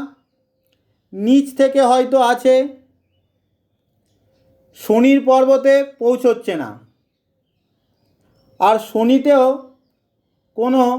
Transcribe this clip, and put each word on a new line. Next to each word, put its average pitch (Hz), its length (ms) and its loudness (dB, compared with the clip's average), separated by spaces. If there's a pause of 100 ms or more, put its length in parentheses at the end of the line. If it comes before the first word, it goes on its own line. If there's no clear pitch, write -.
(1120)
নিচ 247 340 0 (100)
থেকে 269 280 0
হয়তো 254 400 0
আছে, 247 300 0 (2250)
শনির 254 500 0
পর্বতে 262 460 2 (240)
পৌঁছচ্ছে 240 580 -2
না, 127 140 -10 (1900)
আর 208 160 2 (140)
শনিতেও 262 560 2 (1120)
কোনো 254 260 -2 (160)